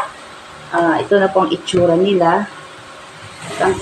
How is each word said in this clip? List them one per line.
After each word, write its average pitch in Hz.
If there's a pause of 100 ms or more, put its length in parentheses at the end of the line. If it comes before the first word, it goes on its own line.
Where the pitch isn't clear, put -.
(720)
Ah, 170
ito 202
na 190
po 190
ang 160
itsura 175
nila. 190 (1120)
Ang 190